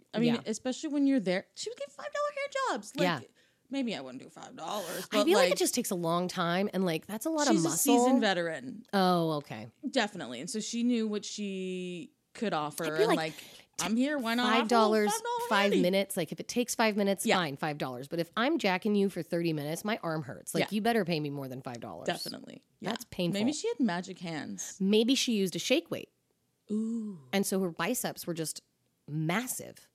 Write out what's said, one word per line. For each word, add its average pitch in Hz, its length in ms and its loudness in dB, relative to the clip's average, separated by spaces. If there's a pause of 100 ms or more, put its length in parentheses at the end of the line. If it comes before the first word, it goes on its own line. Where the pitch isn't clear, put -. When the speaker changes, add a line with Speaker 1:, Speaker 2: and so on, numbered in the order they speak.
(140)
Speaker 1:
I 214 60 -2
mean, 233 140 4
Speaker 2:
Yeah. 226 120 -2
Speaker 1:
especially 254 440 -4
when 277 160 2
you're 269 140 4
there. 185 340 -2
She - 160 -10
would 494 80 -12
get 554 140 -10
five 587 200 -12
dollar 587 220 -2
hair 554 140 -6 (280)
jobs. - 200 -12
Like, 190 80 2
Speaker 2:
Yeah. 165 160 0 (500)
Speaker 1:
maybe 254 240 -4
I - 60 -6
wouldn't 131 220 -12
do - 80 -18
five - 260 -18
dollars, 180 560 -6
Speaker 2:
I 214 60 4
Speaker 1:
but, - 80 6
Speaker 2:
feel 349 120 8
like 523 60 8
Speaker 1:
like, 523 80 6
Speaker 2:
it - 60 2
just 349 160 2
takes - 160 -2
a 202 40 -2
long 175 340 0
time, 180 440 0
and, 190 140 2
like, 160 200 0
that's - 200 -8
a 320 40 0
lot 294 160 0
of 262 80 6
Speaker 1:
she's 165 100 4
a - 40 2
Speaker 2:
muscle. - 300 4
Speaker 1:
seasoned 247 240 6
veteran. 170 600 -2 (100)
Speaker 2:
Oh, 180 380 4
okay. 123 340 -6 (240)
Speaker 1:
Definitely. 180 500 -2
And 170 80 -8
so 220 120 -6
she 233 220 -4
knew 233 240 2
what 208 200 -4
she 185 840 -6 (220)
could 196 200 -2
offer. 151 300 -4
Speaker 2:
I 160 40 -2
feel 156 120 -2
Speaker 1:
And, - 80 6
Speaker 2:
like 381 80 4
Speaker 1:
like, 160 180 -2 (460)
I'm 208 160 -2
here. 277 220 2
Why 226 160 0
not 247 120 2
offer 226 140 4
Speaker 2:
five 226 80 0
dollars, 214 420 6
Speaker 1:
five 440 120 -2
dollar 480 260 -4
Speaker 2:
five 202 140 4 (100)
Speaker 1:
handy? - 100 6
Speaker 2:
minutes. 190 340 2
Like, 165 140 -2
if 170 100 -10
it - 80 -14
takes - 260 -2
five 220 220 2
minutes, 196 300 2
Speaker 1:
Yeah. 202 100 4
Speaker 2:
fine, 151 200 0
five 151 220 -4
dollars. 131 280 -6
But 170 140 -2
if 160 160 -4
I'm 269 220 2
jacking 202 360 2
you 202 140 4
for 180 140 -6
thirty 170 320 0
minutes, 151 300 -4
my 220 180 -2
arm 160 200 -2
hurts. 117 320 -10
Like, 170 100 2
Speaker 1:
Yeah. - 120 -2
Speaker 2:
you 214 60 0
better 226 240 2
pay 165 140 0
me 147 100 -2
more 139 180 -6
than 127 140 -10
five 120 180 -10
dollars. 87 260 -12
Speaker 1:
Definitely. - 560 -8 (180)
Yeah. - 100 -4
Speaker 2:
That's - 160 -8
painful. 175 340 0
Speaker 1:
Maybe 247 120 2
she 359 160 -6
had 466 120 -2
magic 180 380 -2
hands. 170 600 -8
Speaker 2:
Maybe 214 360 6
she - 180 2
used 190 240 2
a - 20 -4
shake 311 320 0
weight. - 200 -8 (600)
Speaker 1:
Ooh. 220 480 -4 (140)
Speaker 2:
And 196 140 2
so 190 140 0
her 185 100 0
biceps 170 560 -4
were 175 80 -2
just 156 260 -6 (480)
massive. 165 880 -4